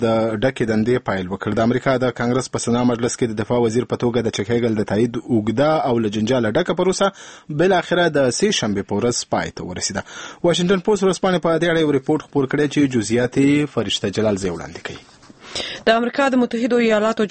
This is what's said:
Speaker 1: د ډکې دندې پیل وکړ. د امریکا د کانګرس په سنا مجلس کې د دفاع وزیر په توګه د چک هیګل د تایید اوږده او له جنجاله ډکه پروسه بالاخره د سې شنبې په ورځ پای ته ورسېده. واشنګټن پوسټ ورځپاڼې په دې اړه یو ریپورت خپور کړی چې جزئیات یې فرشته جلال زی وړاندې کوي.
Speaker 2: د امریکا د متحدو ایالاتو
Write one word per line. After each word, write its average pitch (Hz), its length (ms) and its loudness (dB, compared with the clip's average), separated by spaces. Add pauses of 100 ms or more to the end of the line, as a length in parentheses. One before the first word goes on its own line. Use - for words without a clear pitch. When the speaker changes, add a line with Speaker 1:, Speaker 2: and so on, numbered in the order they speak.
Speaker 1:
د - 20 2 (340)
ډکې 131 300 0
دندې 110 400 2
پیل 95 180 -4
وکړ. 104 300 -4
د - 80 0
امریکا 127 380 2
د 123 160 -2
کانګرس 123 360 -2
په - 80 -4
سنا 120 180 0 (100)
مجلس 117 280 -2
کې 131 140 2
د 110 80 -4
دفاع 123 240 0
وزیر 113 260 0
په 117 140 -2
توګه 117 180 0
د 110 120 -2
چک 104 200 -4
هیګل 113 240 0
د 98 120 -4
تایید 117 280 0
اوږده 113 500 0 (180)
او 120 100 2
له 110 100 0 (100)
جنجاله 113 380 0
ډکه 175 260 0
پروسه 190 300 0 (500)
بالاخره 175 560 2
د 131 120 4
سې 196 180 0 (120)
شنبې 101 280 -2
په 104 120 -4
ورځ 120 160 0 (180)
پای 82 160 -2
ته - 180 -14
ورسېده. 92 340 -6 (420)
واشنګټن 175 420 2
پوسټ 208 180 2
ورځپاڼې 185 420 2
په 165 120 2
دې 170 140 0
اړه 165 80 2
یو 147 180 2
ریپورت 147 320 -2
خپور 135 220 0
کړی 147 200 2
چې 143 240 2
جزئیات 117 400 0
یې 143 380 2
فرشته 101 460 -2
جلال 104 240 0
زی 92 40 -2
وړاندې 80 400 -8
کوي. - 140 -14 (840)
Speaker 2:
د 220 120 4
امریکا 240 300 0
د 254 120 2
متحدو 240 420 0
ایالاتو 220 480 2